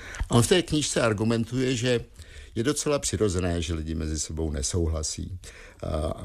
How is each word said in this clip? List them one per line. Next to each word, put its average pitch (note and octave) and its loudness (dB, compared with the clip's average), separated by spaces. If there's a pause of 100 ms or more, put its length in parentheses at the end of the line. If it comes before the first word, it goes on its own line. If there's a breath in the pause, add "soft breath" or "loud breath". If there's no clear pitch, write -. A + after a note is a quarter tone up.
(280 loud breath)
A - 4
on A#2 8
v - 0
té F3+ 6
knížce - 0
argumentuje, A#2 2
že A#2+ 2 (500 loud breath)
je B2+ 0
docela D3 0
přirozené, F2+ 0
že E2 -2
lidi D#2+ -4
mezi D#2 -2
sebou D#2+ -4
nesouhlasí, E2 -2 (480 loud breath)
a D#2+ -2